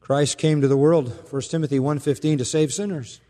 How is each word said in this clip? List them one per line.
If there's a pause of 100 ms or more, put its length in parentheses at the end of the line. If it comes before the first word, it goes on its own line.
Christ
came
to
the
world,
First
Timothy
one
fifteen,
to
save
sinners.